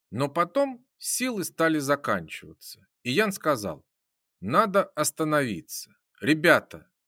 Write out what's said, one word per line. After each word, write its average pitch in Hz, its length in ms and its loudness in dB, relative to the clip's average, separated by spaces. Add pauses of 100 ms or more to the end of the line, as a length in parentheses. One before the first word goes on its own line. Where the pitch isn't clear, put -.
(100)
но 135 180 -2
потом 262 580 -2 (120)
силы 233 460 -4
стали 160 340 0
заканчиваться, 113 1080 -4 (160)
и 123 80 -4
Ян 190 220 0
сказал: 107 540 -4 (540)
"Надо 185 440 2
остановиться. - 1120 -2 (240)
Ребята, 147 680 2 (180)